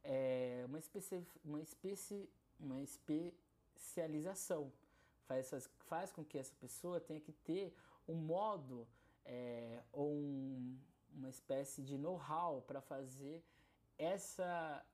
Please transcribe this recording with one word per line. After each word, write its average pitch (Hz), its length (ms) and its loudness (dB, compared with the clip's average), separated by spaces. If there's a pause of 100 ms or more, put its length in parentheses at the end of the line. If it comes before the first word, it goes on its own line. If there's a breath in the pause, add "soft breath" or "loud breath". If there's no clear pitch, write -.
É, 127 600 4
uma 139 120 -2
especi-, 180 480 -4 (160)
uma 151 180 0
especi-, 196 680 -4 (320)
uma 135 220 0
especialização. 160 1900 0 (540 loud breath)
Faz 131 220 2
essas, 131 240 -4 (160)
faz 180 260 0
com 165 120 -6
que 151 120 -6
essa 131 240 -4
pessoa 175 400 0
tenha 156 200 -6
que 151 120 -12
ter 180 420 0 (320 loud breath)
um 165 80 -2
modo, 160 720 2 (380 loud breath)
é, 120 580 -4 (100)
ou 147 200 2
um, 135 680 -2 (360)
uma 131 160 -6
espécie 139 520 -2
de 139 140 -2
know-how 156 640 2
pra 139 200 -4
fazer 139 600 -6 (540 loud breath)
essa 175 960 2